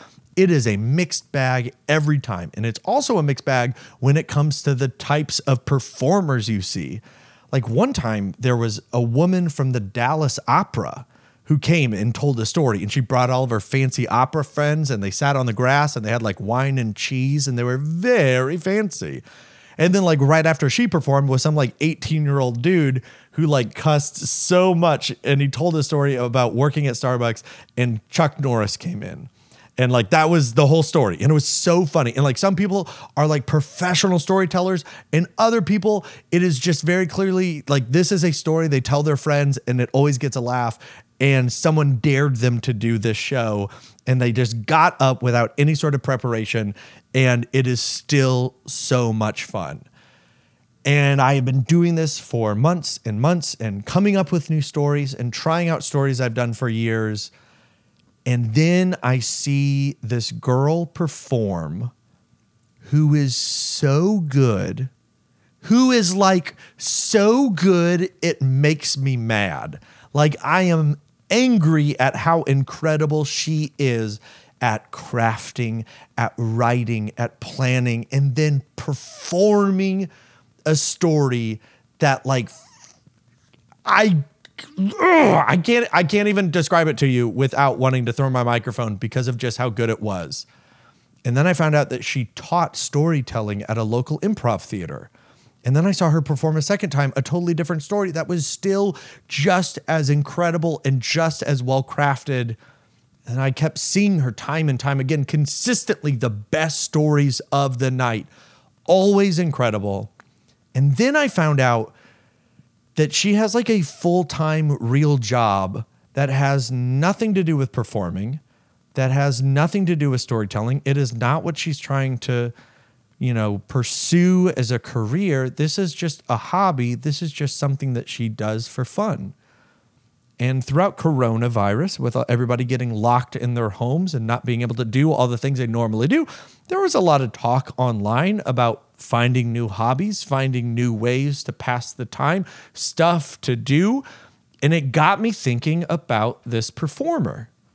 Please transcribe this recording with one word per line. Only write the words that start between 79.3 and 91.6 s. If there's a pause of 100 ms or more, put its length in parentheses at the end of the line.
a
story (380)
that,
like, (1400)
I, (540)
ugh,
I
can't,
I
can't
even
describe
it
to
you
without
wanting
to
throw
my
microphone
because
of
just
how
good
it
was. (760)
And
then
I
found